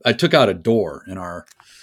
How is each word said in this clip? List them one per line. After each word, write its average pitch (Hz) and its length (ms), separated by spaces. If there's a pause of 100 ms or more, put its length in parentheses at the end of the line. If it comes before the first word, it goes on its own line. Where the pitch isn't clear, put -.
I 120 80
took 165 200
out 135 160
a 92 40
door 87 540
in 95 100
our 87 280 (380)